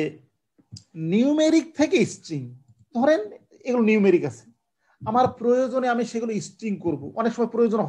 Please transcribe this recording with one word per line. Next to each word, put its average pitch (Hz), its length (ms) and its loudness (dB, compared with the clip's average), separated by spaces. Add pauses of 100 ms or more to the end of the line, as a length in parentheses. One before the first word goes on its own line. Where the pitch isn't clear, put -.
(1120)
numeric 302 540 4 (120)
থেকে 311 180 2 (180)
string, 147 280 -10 (540)
ধরেন 302 240 2 (480)
এগুলো 247 220 2
numeric 196 400 4
আছে, - 140 -16 (640)
আমার 226 180 2 (140)
প্রয়োজনে 254 540 0
আমি 233 180 -2
সেগুলো 226 200 -4 (160)
string 220 240 -8 (120)
করব, 147 180 -4 (160)
অনেক 233 160 0
সময় 233 200 -2
প্রয়োজন 226 340 2